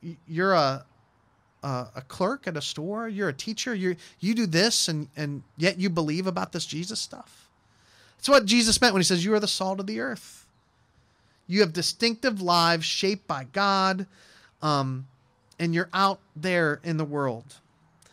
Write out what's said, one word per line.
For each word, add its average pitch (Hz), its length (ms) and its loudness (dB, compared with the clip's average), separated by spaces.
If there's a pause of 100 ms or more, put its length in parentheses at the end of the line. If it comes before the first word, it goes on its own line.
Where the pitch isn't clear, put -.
y-, 165 140 -12 (100)
you're 175 260 0
a, 135 320 2 (800)
uh, 127 320 -4
a 127 80 -12
clerk 214 440 -4
at 170 100 -6
a 147 60 -6
store. 202 460 -8
You're 202 200 -2
a 139 60 -4
teacher. 220 400 -6
You, 185 220 -2 (240)
you 214 140 0
do 226 120 2
this, 180 420 2
and, 151 280 -4
and 143 260 -6 (140)
yet 175 220 0
you 185 120 2
believe 165 360 -2
about 185 260 -4
this 160 140 -6
Jesus 180 340 -8
stuff. - 480 -16 (680)
That's - 120 -6
what 269 180 8
Jesus 220 340 4
meant 240 140 6
when 190 60 4
he 175 40 4
says, 175 200 2
"You 214 100 2
are 214 60 4
the 208 80 -2
salt 190 320 -4
of 196 60 -8
the 220 140 -6
earth." - 460 -10 (1000)
You 185 140 0
have 185 120 6
distinctive 220 680 -2
lives 170 420 4
shaped 196 420 -2
by 135 260 -6
God, 190 540 2 (540)
um, 135 460 -2 (520)
and 170 160 0
you're 170 200 0
out 190 260 0 (160)
there 160 480 0
in 165 140 -2
the 156 60 0
world. 139 500 -4 (580)